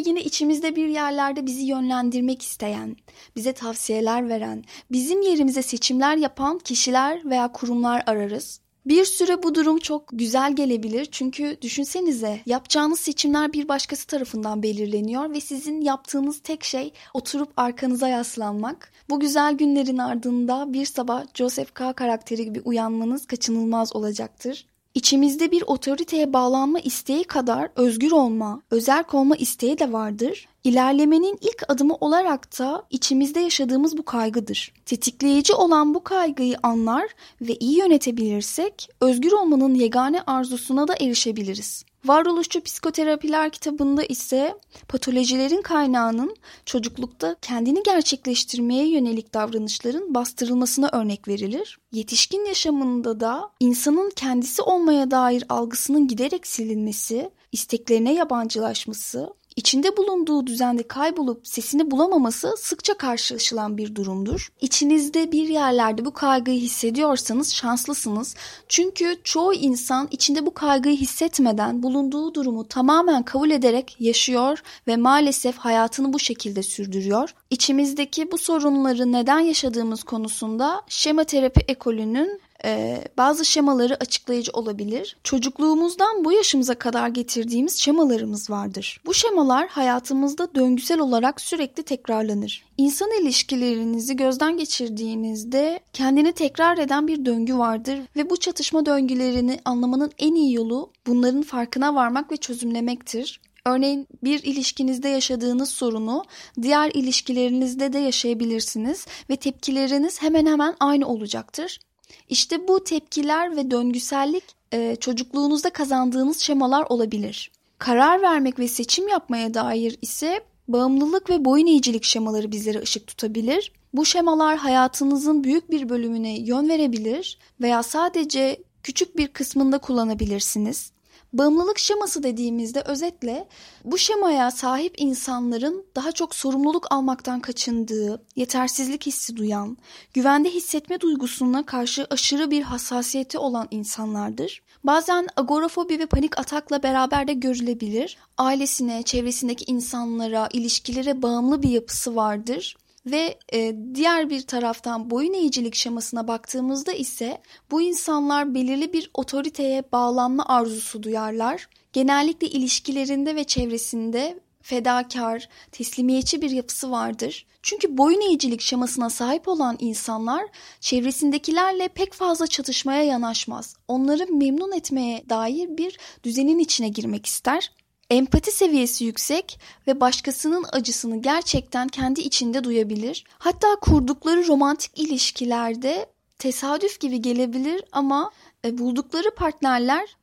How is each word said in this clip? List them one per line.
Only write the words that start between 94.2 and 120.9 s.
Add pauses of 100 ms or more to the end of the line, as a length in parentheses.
geçirdiğinizde (140)
kendini
tekrar
eden
bir
döngü
vardır (160)
ve
bu
çatışma
döngülerini
anlamanın
en
iyi
yolu (160)
bunların
farkına
varmak
ve
çözümlemektir. (240)
Örneğin (160)
bir
ilişkinizde
yaşadığınız
sorunu (380)
diğer
ilişkilerinizde
de
yaşayabilirsiniz (240)
ve
tepkileriniz
hemen
hemen
aynı
olacaktır. (500)
İşte
bu
tepkiler
ve
döngüsellik, (300)
e,
çocukluğunuzda
kazandığınız
şemalar
olabilir. (260)
Karar
vermek
ve
seçim
yapmaya
dair
ise (240)
bağımlılık